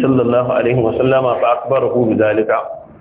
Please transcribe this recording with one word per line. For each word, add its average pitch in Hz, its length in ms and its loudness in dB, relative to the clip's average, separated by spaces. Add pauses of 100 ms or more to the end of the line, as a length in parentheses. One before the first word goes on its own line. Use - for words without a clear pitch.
sallallahu 123 480 2
alaihi 117 320 0
wa 113 160 0
sallama 131 420 0
fa 120 60 0 (160)
akbarahu 123 480 0
bi 104 80 0
dhalika. 110 400 0 (420)